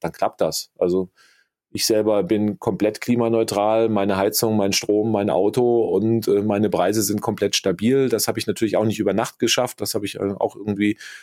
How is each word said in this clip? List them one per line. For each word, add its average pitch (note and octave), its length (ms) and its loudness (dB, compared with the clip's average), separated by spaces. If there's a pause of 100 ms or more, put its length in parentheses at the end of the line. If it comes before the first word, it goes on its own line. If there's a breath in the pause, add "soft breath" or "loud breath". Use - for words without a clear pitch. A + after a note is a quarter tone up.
dann - 100 -6
klappt - 300 -4
das. - 360 -4
Also F2+ 320 0 (680 soft breath)
ich - 120 -4
selber G#2+ 360 2
bin G#2 360 0
komplett G#2 420 -2
klimaneutral, A2+ 880 2
meine G2+ 300 0
Heizung, G#2+ 380 0
mein G2 180 0
Strom, G#2+ 360 0
mein G2+ 200 0
Auto A#2 580 2
und, G#2+ 400 0
äh, G2+ 140 2
meine G#2 260 2
Preise F#2 340 0
sind G#2 200 -2
komplett G2+ 340 -2
stabil. A#2 540 2
Das A2 180 -2
habe A2+ 100 -2
ich A2+ 80 -6
natürlich G2+ 300 0
auch G#2+ 80 2
nicht G#2+ 140 -2
über G2 160 0
Nacht - 240 -2
geschafft. B2 420 0
Das G#2 140 -6
habe G#2 100 -4
ich, - 120 -8
äh, G2+ 220 -4
auch G#2 160 -2
irgendwie, G#2 440 -2 (240 loud breath)